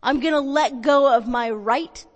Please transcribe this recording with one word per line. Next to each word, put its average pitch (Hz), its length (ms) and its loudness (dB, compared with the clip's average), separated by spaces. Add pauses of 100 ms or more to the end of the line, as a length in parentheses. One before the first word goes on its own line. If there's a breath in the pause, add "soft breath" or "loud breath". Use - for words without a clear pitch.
I'm 269 200 -2
gonna 311 180 0
let 277 420 -2
go 277 320 4
of 233 140 2
my 240 220 -4
right 220 560 -4 (100)